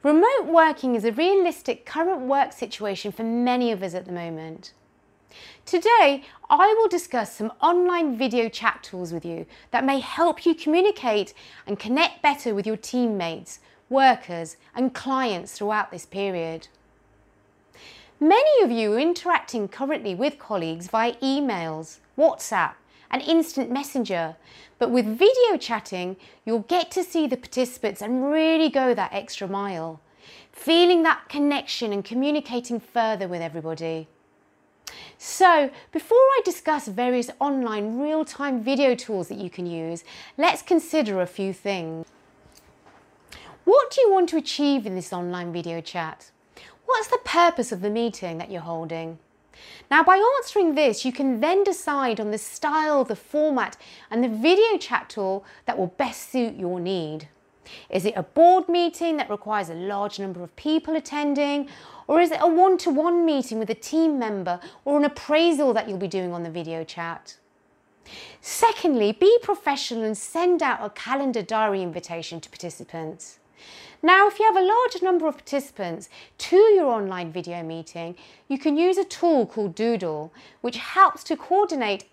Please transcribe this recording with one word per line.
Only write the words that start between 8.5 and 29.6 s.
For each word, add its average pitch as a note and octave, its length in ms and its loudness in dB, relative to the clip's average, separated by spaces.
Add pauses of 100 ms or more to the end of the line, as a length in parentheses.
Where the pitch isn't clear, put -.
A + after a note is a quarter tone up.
tools F3+ 280 -10
with E3+ 120 -8
you E3 220 -10 (260)
that A#3+ 120 0
may C4+ 140 0
help D#4+ 480 -2
you E4 80 4
communicate D4+ 800 0 (320)
and G3+ 100 -6
connect C4 460 -2
better C#4 320 0
with G3+ 140 -4
your A3 80 -4
teammates, G#3 840 -6 (300)
workers, A#3+ 680 0 (200)
and B3+ 180 -2
clients B3+ 600 -4
throughout G#3 360 -4
this F3 160 -16
period. F3 640 -6 (1500)
Many A#4+ 400 6
of C#4 80 4
you A3+ 220 0
are A3 60 2
interacting D#4+ 680 -2
currently A3+ 480 -6
with C#4 240 -2
colleagues E3+ 500 -6
via A#3 340 -2
emails, F#3+ 800 -4 (180)
WhatsApp, A3 560 0 (360)
and C4 120 -4
instant D#4 480 0
messenger, G#3 680 -4 (420)
but - 120 0
with A#3 160 2
video G#4+ 520 6
chatting, F#3+ 580 -6 (280)
you'll A3+ 140 -2
get E4+ 320 -2
to F#4 120 -4
see D#4+ 240 -2
the B3 120 -2
participants A#3+ 640 -6
and B3+ 280 -2
really D#4+ 380 2
go B3+ 240 2
that G3+ 220 -4
extra G3 340 -10
mile, F3+ 540 -8 (500)